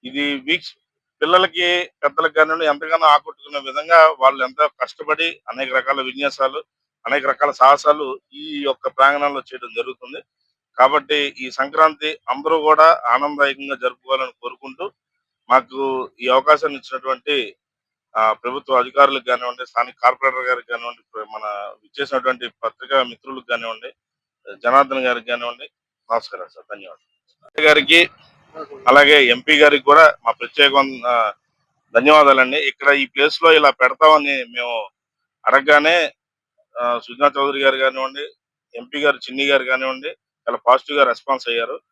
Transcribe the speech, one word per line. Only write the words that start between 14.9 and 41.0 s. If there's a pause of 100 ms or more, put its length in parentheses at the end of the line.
మాకు (100)
ఈ
అవకాశాన్ని
ఇచ్చినటువంటి, (600)
ఆ,
ప్రభుత్వ
అధికారులకు
కానివ్వండి,
స్థానిక
కార్పొరేటర్
గారికి
కానివ్వండి,
మన (120)
ఇచ్చేసినటువంటి (160)
పత్రికా
మిత్రులకు
కానివ్వండి, (640)
జనార్దన్
గారికి
కానివ్వండి, (420)
నమస్కారం
సార్,
ధన్యవాదాలు.
గారికి (800)
అలాగే
ఎంపీ
గారికి
కూడా
మా
ప్రత్యేక, (340)
ఆ, (600)
ధన్యవాదాలండి.
ఇక్కడ
ఈ
ప్లేస్
లో
ఇలా
పెడతామని
మేము (580)
అడగగానే, (640)
ఆ,
సుజనా
చౌదరి
గారు
కానివ్వండి, (520)
ఎంపీ
గారు
చిన్ని
గారు
కానివ్వండి,
చాలా
పాజిటివ్
గా